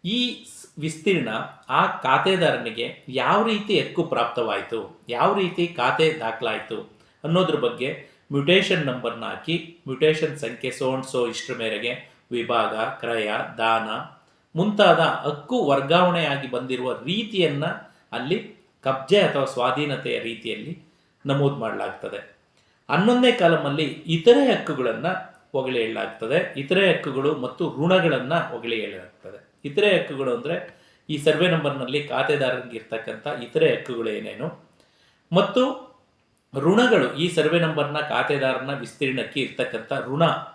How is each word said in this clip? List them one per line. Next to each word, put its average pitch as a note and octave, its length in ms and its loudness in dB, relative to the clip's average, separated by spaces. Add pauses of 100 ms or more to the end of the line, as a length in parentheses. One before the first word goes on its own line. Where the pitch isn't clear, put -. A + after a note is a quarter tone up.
ಈ A#3+ 380 -2
ಸ್-, - 380 -18
ವಿಸ್ತೀರ್ಣ D#3 480 0 (400)
ಆ D3+ 160 4
ಖಾತೆದಾರನಿಗೆ C3 1200 0
ಯಾವ C#3 360 2
ರೀತಿ G#3 340 0
ಹಕ್ಕು - 240 -2
ಪ್ರಾಪ್ತವಾಯ್ತು, A2 1040 -4
ಯಾವ C3+ 240 2
ರೀತಿ F3 340 -2
ಖಾತೆ D#3 520 0
ದಾಖಲಾಯ್ತು A2+ 720 -6 (300)
ಅನ್ನೋದ್ರ E3 320 2
ಬಗ್ಗೆ - 640 -4 (160)
ಮ್ಯುಟೇಶನ್ E3+ 540 2
ನಂಬರ್ನ A#2 380 -6
ಹಾಕಿ, D#3+ 600 -6
ಮ್ಯುಟೇಶನ್ D3+ 500 2
ಸಂಖ್ಯೆ B2 420 -6
so C3 140 0
and C3 100 -4 (120)
so B2 140 2
ಇಷ್ಟ್ರ A2+ 240 -8
ಮೇರೆಗೆ A#2 680 -6 (120)
ವಿಭಾಗ, A2+ 440 0
ಕ್ರಯ, A2+ 560 -2 (260)
ದಾನ A2+ 600 -2 (380)
ಮುಂತಾದ F#3+ 440 6
ಹಕ್ಕು D3 680 0
ವರ್ಗಾವಣೆಯಾಗಿ C#3+ 880 2
ಬಂದಿರುವ B2+ 420 -4
ರೀತಿಯನ್ನ D#3+ 720 -2 (460)
ಅಲ್ಲಿ B2+ 560 -6 (160)
ಕಬ್ಜೆ C3+ 380 2
ಅಥವಾ D3 240 2
ಸ್ವಾಧೀನತೆಯ B2+ 760 -2
ರೀತಿಯಲ್ಲಿ A2+ 720 -10 (340)
ನಮೂದು C#3 300 2
ಮಾಡಲಾಗ್ತದೆ. G#2 840 -8 (520)
ಹನ್ನೊಂದನೇ A#3+ 420 6
ಕಾಲಮಲ್ಲಿ D#3+ 520 2 (240)
ಇತರೆ A#3+ 440 6
ಹಕ್ಕುಗಳನ್ನ B2+ 560 -2 (440)
ಹೊಗಳಿ B2+ 300 -2
ಹೇಳಲಾಗ್ತದೆ. A2+ 760 -2
ಇತರೆ F3+ 360 2
ಹಕ್ಕುಗಳು C#3 420 0
ಮತ್ತು C#3 440 -4
ಋಣಗಳನ್ನ D#3+ 540 2
ಹೊಗಳಿ A#2 480 -4
ಹೇಳಲಾಗ್ತದೆ. G2 840 -14
ಇತರೆ F#3+ 320 2
ಹಕ್ಕುಗಳು C3+ 380 -2
ಅಂದ್ರೆ - 460 -8 (280)
ಈ D3+ 80 -2
ಸರ್ವೆ D3+ 300 4
ನಂಬರ್ನಲ್ಲಿ C#3+ 600 0
ಖಾತೆದಾರನಿಗೆ B2+ 680 0
ಇರ್ತಕ್ಕಂಥ - 520 -8 (160)
ಇತರೆ C3 320 2
ಹಕ್ಕುಗಳು A#2 340 -6
ಏನೇನು G#2+ 600 -8 (640)
ಮತ್ತು A3+ 540 2 (680)
ಋಣಗಳು, F3+ 580 4
ಈ D#3+ 140 0
ಸರ್ವೆ E3 320 2
ನಂಬರ್ನ D3+ 400 0
ಖಾತೆದಾರನ C3 800 0
ವಿಸ್ತೀರ್ಣಕ್ಕೆ B2+ 600 -4
ಇರ್ತಕ್ಕಂಥ A#2 540 -4 (140)
ಋಣ C#3+ 160 0 (320)